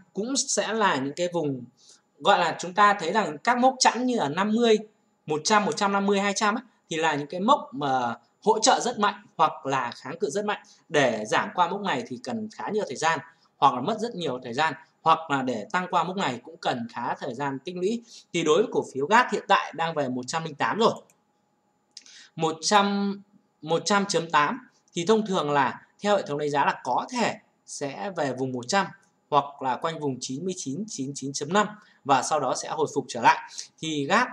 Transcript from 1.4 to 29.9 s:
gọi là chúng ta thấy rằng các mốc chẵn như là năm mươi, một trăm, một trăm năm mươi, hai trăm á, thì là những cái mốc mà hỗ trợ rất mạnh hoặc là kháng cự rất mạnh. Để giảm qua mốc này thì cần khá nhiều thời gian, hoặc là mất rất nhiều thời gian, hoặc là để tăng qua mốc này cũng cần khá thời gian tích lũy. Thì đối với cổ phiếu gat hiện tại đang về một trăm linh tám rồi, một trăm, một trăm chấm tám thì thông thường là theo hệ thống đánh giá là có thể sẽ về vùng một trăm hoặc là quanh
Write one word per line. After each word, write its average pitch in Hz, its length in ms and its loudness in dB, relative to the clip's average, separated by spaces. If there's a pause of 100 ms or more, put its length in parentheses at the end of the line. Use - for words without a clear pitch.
gọi 185 200 4
là 165 200 0
chúng 180 140 -8
ta 202 200 6
thấy 170 180 -4
rằng 180 260 0
các 247 200 2
mốc 254 220 4
chẵn 247 260 2
như 247 120 0
là 147 120 0
năm 190 260 0
mươi, 226 220 6 (480)
một 151 180 -2
trăm, 208 220 4
một 160 120 -2
trăm 196 160 2
năm 196 120 2
mươi, 202 140 4
hai 202 160 0
trăm 208 200 2
á, 269 60 -4 (280)
thì 165 80 -4
là 160 180 2
những 147 120 -4
cái 180 120 -8
mốc 269 340 2
mà 131 420 -2 (280)
hỗ 220 160 4
trợ 240 200 6
rất 233 200 -4
mạnh 202 260 -2 (120)
hoặc 156 280 2
là 131 300 -2
kháng 143 240 -12
cự 185 100 -2
rất 202 160 -4
mạnh. 208 160 -4 (280)
Để 123 380 2
giảm 123 280 0
qua 170 140 2
mốc 202 120 -6
này 156 260 -2
thì 120 160 -12
cần 110 280 -8
khá 117 180 -10
nhiều 202 180 -2
thời 131 100 -10
gian, 156 220 0 (380)
hoặc 139 160 6
là 123 80 -4
mất 208 180 -2
rất 233 160 -6
nhiều 143 280 -4
thời 120 100 -8
gian, 151 200 0 (280)
hoặc 160 180 4 (120)
là 139 100 0
để 120 300 -4
tăng 180 200 -2
qua 175 120 2
mốc 180 140 -6
này 175 260 -2
cũng 165 140 -20
cần 123 320 -4
khá 131 300 -6
thời 143 140 -8
gian 135 260 -4
tích 180 160 -10
lũy. 208 280 -2 (300)
Thì 170 100 0
đối 156 200 6
với 254 80 -6
cổ - 220 0
phiếu 139 140 -4
gat 233 240 4
hiện 202 160 -2
tại 180 280 2
đang 165 180 -2
về 143 160 -2
một 123 180 -6
trăm 160 160 -4
linh 156 120 -10
tám 135 240 -2
rồi, 214 140 4 (1400)
một 160 260 -2
trăm, 202 600 2 (400)
một 160 240 0
trăm 202 200 2
chấm 165 260 -2
tám 156 280 2 (340)
thì 170 120 -4
thông 214 200 4
thường 160 260 0
là 131 300 2 (200)
theo 202 160 2
hệ 143 40 0
thống 147 160 -4
đánh 151 120 -2
giá 143 160 2
là 185 180 0
có 139 260 0
thể 208 260 -2 (300)
sẽ 190 500 -8
về 143 180 -2
vùng 131 180 -4
một 123 160 -8
trăm 196 180 2 (440)
hoặc 143 320 0
là 127 140 -2
quanh 160 240 -4